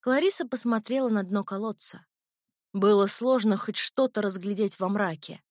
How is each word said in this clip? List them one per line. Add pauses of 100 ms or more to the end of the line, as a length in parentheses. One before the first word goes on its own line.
Клариса
посмотрела
на
дно
колодца. (680)
Было
сложно
хоть
что-то
разглядеть
во
мраке.